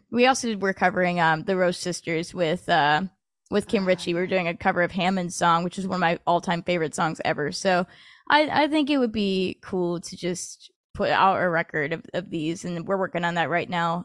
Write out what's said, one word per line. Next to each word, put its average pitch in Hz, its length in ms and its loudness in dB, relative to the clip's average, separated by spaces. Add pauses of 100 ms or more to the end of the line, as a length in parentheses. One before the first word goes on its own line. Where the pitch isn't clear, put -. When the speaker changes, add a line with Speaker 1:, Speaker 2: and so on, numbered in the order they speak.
(120)
Speaker 1:
We 240 140 4
also 247 320 2
were 190 160 0
covering, 180 460 2
um, 160 240 2
the 190 120 0
Rose 180 220 2
Sisters 170 560 -4
with, 175 340 -2
uh, 151 360 4 (460)
with 208 200 0
Kim 196 160 0
Speaker 2:
Ah, - 20 -4
Speaker 1:
Ritchie. 180 260 0
We 170 60 0
were 185 60 0
Speaker 2:
yeah. 175 100 -4
Speaker 1:
doing 175 140 0
a 170 80 -4
cover 190 240 0
of 170 100 0
Hammond's 185 460 -2
song, 170 260 2
which 180 160 -6
is 190 80 -6
one 185 80 -4
of 185 60 -2
my 170 260 2
all-time 170 360 0
favorite 165 300 -2
songs - 300 -2
ever. 151 300 -2
So 185 340 0 (420)
I, 294 340 4
I 311 40 4
think 294 220 0
it 294 80 2
would 254 160 0
be 190 500 0
cool 175 380 -2
to - 160 -14
just - 520 -8 (240)
put 190 180 -2
out 151 300 4
a 180 60 2
record 160 460 -2
of, 165 80 -6 (120)
of 175 160 -6
these, 165 360 -6
and 170 200 -8
we're 196 120 -2
working 175 260 -4
on 170 120 -2
that 160 140 0
right 165 200 -2
now, 170 360 -2